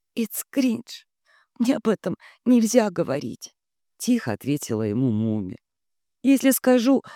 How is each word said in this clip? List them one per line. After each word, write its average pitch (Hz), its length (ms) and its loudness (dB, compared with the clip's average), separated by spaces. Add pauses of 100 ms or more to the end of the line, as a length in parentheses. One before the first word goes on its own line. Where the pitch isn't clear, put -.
(160)
«It's - 260 -6 (100)
cringe. - 520 -2 (540)
Мне 247 180 2
об - 100 -4
этом 190 300 -2 (280)
нельзя 226 460 4
говорить», — 139 640 -6 (440)
тихо 233 340 -2
ответила 117 500 -4
ему 113 300 0
Муми. 107 440 -2 (640)
«Если 269 280 4
скажу, 254 520 2 (140)